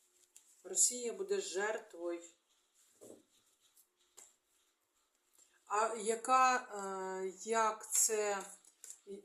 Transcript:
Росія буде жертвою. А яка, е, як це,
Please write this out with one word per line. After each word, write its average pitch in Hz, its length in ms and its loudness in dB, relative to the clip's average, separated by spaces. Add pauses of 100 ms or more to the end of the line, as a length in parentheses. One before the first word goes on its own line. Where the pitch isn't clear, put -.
(640)
Росія 233 500 0
буде 196 280 -2
жертвою. 170 840 -4 (3500)
А 220 220 2
яка, 254 600 4
е, 190 760 -4 (100)
як 220 500 0
це, 208 540 2 (800)